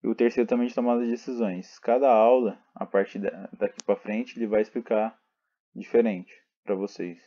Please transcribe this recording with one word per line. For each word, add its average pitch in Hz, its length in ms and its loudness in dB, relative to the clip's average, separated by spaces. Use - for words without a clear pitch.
e 117 60 -4
o 110 60 0
terceiro 117 340 2
também 120 180 0
de 123 80 -8
tomada 120 300 0
de 117 60 -4
decisões. 117 680 -6
Cada 127 340 2
aula, 113 460 4
a - 100 -8
partir 98 360 -2
da, 98 320 -8
daqui - 320 -6
pra 101 100 0
frente, 107 420 -8
ele 117 120 -4
vai 107 120 2
explicar 110 560 -4
diferente 101 640 -2
pra 104 100 -2
vocês. 95 520 -8